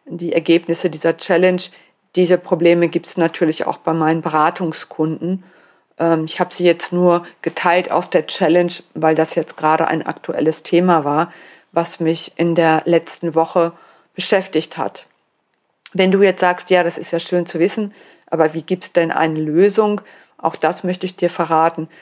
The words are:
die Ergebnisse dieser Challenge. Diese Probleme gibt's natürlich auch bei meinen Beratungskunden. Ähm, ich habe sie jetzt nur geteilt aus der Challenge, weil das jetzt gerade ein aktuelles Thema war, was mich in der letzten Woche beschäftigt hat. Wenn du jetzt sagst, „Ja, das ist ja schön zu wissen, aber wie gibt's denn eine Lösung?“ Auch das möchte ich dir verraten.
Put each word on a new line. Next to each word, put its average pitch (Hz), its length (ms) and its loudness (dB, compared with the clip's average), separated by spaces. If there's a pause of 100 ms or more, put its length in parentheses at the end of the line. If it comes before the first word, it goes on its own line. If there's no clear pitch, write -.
die 170 260 -8
Ergebnisse 170 560 0
dieser 160 280 -2
Challenge. 180 460 2 (540)
Diese 180 220 4
Probleme 170 500 2
gibt's - 280 -6
natürlich 165 500 0
auch - 120 -6
bei 165 140 -4
meinen 160 300 0
Beratungskunden. 160 1200 -2 (540)
Ähm, 165 260 0
ich 165 160 -8
habe 180 140 -2
sie 175 100 -4
jetzt 175 280 2
nur 175 340 2 (160)
geteilt 180 480 0
aus 180 200 -2
der 160 160 0
Challenge, 175 460 2 (220)
weil 160 200 2
das 160 200 0
jetzt 156 220 -4
gerade 160 320 0
ein - 180 -4
aktuelles - 560 -4
Thema 175 420 2
war, 151 280 -2 (400)
was 165 280 -4
mich 165 360 -2
in 170 180 0
der 160 300 2
letzten 165 500 -2
Woche 165 380 0 (420)
beschäftigt 190 640 -2
hat. - 300 -8 (880)
Wenn 190 160 2
du 190 120 4
jetzt 190 180 4
sagst, 175 300 0
„Ja, 180 120 6
das 170 160 -2
ist - 120 -10
ja 170 80 -2
schön 175 280 -2
zu 170 120 -8
wissen, 202 340 0 (380)
aber 156 240 2
wie 160 80 -6
gibt's - 300 -6
denn 165 180 2
eine 160 280 -2
Lösung?“ 202 640 2 (380)
Auch - 180 -6
das 165 260 -2
möchte 185 240 -4
ich 180 100 -10
dir 175 140 0
verraten. 160 580 0 (140)